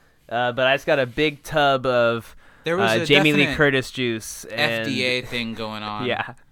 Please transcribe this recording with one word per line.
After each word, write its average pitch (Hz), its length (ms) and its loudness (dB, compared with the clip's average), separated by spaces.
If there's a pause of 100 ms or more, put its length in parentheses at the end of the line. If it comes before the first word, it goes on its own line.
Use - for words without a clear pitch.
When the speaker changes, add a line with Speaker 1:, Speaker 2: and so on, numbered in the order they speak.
(280)
Speaker 1:
uh, 123 240 -2
but 127 140 0
I 135 80 4
just 139 120 -4
got 151 120 2
a 131 80 2
big 147 360 -2
tub 139 440 2
of, 117 500 0 (280)
Speaker 2:
There 165 120 -2
was 113 160 2
Speaker 1:
uh, 117 100 2
Speaker 2:
a 156 40 -4
Speaker 1:
Jamie 147 260 6
Lee 147 80 4
Speaker 2:
definite 139 160 0
Speaker 1:
Curtis 139 340 2
juice. 117 540 -6
And 113 160 -8 (220)
Speaker 2:
F 113 40 -4
D 127 180 -2
A 127 180 -2
thing 120 320 -6
going 107 280 -8
on. 107 240 -6
Speaker 1:
<laughs> - 0 -
Yeah. 120 280 -4 (180)